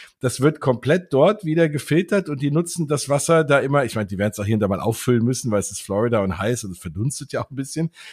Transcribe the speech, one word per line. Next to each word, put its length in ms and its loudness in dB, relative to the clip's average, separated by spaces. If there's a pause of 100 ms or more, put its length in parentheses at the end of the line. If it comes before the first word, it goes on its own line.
(200)
Das 220 -2
wird 180 2
komplett 540 0
dort 320 4
wieder 240 2
gefiltert 580 0
und 140 -6
die 100 0
nutzen 380 -2
das 180 -2
Wasser 380 2
da 140 4
immer, 260 2
ich 100 -6
meine, 120 -2
die 100 -8
werden's 240 0
auch 40 -4
hier 100 2
und 40 4
da 80 2
mal 140 -2
auffüllen 420 0
müssen, 280 -2
weil 100 2
es 100 -6
ist 100 -12
Florida 380 0
und 180 0
heiß 280 -2
und 60 -10
es 80 -14
verdunstet 520 -6
ja 100 -4
auch 80 -10
ein 60 -16
bisschen, 360 -4 (220)